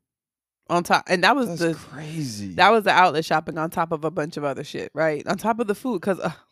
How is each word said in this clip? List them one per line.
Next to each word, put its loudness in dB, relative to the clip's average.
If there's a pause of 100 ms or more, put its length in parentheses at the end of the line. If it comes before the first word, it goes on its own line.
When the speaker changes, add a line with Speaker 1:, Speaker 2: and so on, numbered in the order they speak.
(680)
Speaker 1:
on 0
top. 2
And 0
that 6
was 0
Speaker 2:
That's -4
Speaker 1:
the 0
Speaker 2:
crazy. -8
Speaker 1:
that 6
was 4
the 2
outlet 4
shopping -2
on -2
top -2
of -4
a 0
bunch -4
of -6
other -4
shit, -10
right? 0
On -2
top -2
of -2
the 0
food, -4
'cause, 0
uh, -4 (180)